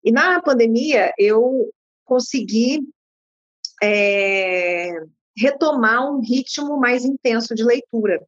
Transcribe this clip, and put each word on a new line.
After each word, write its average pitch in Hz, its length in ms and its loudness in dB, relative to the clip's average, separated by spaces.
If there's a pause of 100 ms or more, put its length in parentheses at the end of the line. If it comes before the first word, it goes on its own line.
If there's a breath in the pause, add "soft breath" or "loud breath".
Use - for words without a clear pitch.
E 208 80 2
na 339 280 2
pandemia, 240 760 2
eu 226 540 2 (340)
consegui, 247 760 0 (1000)
é, 196 1080 0 (440)
retomar 262 720 0
um 285 140 -2
ritmo 269 580 -4
mais 247 240 0
intenso 240 520 -2
de 220 80 -2
leitura. 226 640 -2